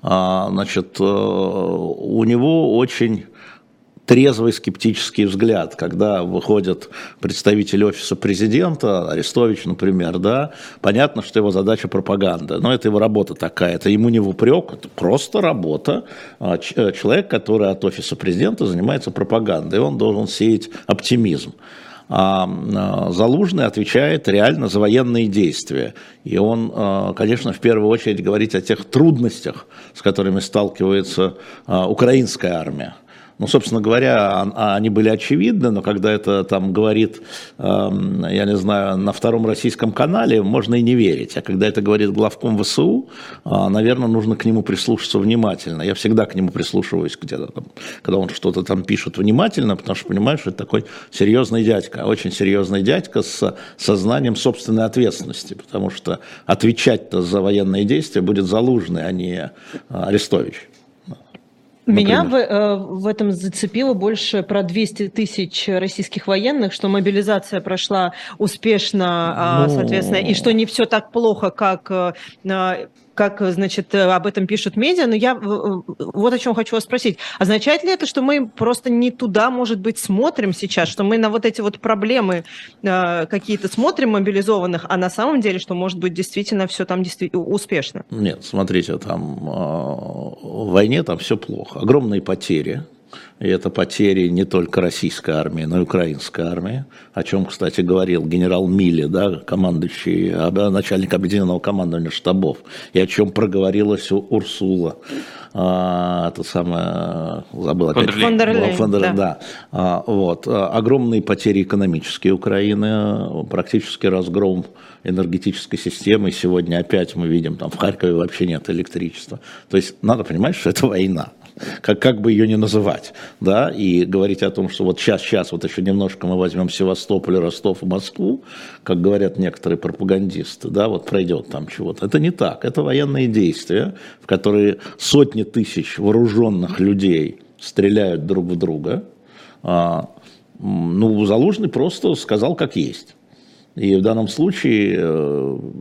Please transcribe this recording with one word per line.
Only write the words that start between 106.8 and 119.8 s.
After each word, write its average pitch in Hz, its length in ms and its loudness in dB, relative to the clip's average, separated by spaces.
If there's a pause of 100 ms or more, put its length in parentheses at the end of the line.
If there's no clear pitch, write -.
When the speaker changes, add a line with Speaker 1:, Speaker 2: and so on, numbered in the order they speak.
Speaker 1:
забыл 85 380 0
опять. - 200 2
Speaker 3:
Фон 220 280 2
дер 226 100 2
Лейн. 220 80 2
Speaker 2:
Фон - 40 2
дер - 20 2
Лейн, 202 140 0
Speaker 1:
Фон 208 140 2
дер, - 100 2
Speaker 2:
да. 180 120 2
Speaker 1:
да. 92 260 -2 (340)
А, 90 340 0
вот. 95 420 0
А, 101 200 2
огромные 117 540 2
потери 98 400 2
экономические 92 720 0
Украины, 104 1160 0
практически - 560 -2
разгром 92 580 0 (400)
энергетической 92 720 -2
системы. 104 540 0
Сегодня 87 460 0
опять 87 380 0
мы 87 120 -2
видим, 80 280 0
там 76 140 -8
в - 60 -12
Харькове 95 380 0
вообще 87 320 -2
нет 80 240 -4
электричества. 87 680 -8 (300)
То 98 60 2
есть - 260 0